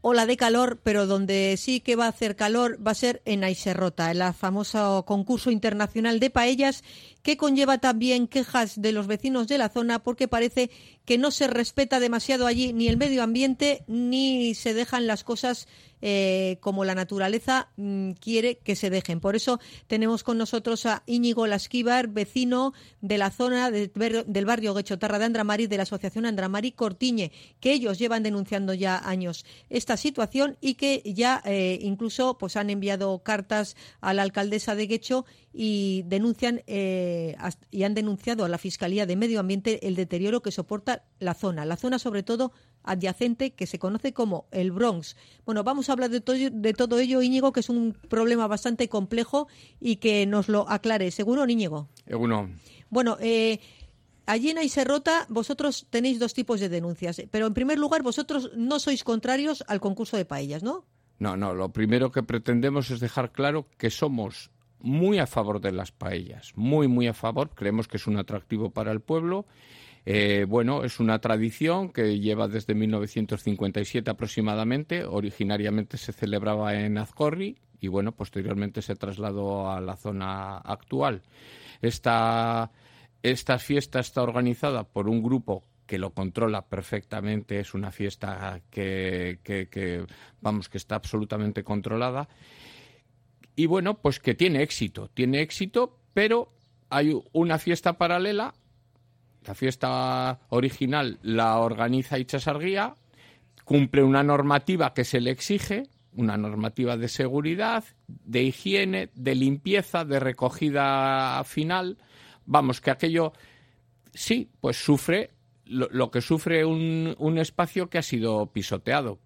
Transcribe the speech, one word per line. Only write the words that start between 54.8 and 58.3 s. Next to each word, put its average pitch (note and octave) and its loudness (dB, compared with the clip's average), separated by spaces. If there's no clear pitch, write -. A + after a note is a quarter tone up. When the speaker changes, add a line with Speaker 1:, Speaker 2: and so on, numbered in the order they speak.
Speaker 1:
vosotros B3+ -2
tenéis A#3+ 2
dos A#3 0
tipos A3+ -2
de G3 -2
denuncias, E3+ -4
pero A3 0
en G#3+ -2
primer C4+ 0
lugar D4 2
vosotros C4+ -2